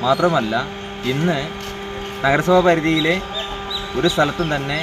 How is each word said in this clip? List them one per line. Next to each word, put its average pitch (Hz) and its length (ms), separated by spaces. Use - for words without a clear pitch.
മാത്രമല്ല, 139 500
ഇന്ന് 156 260
നഗരസഭാ 151 420
പരിധിയിലെ 160 480
ഒരു 139 160
സ്ഥലത്തും 156 420
തന്നെ 143 280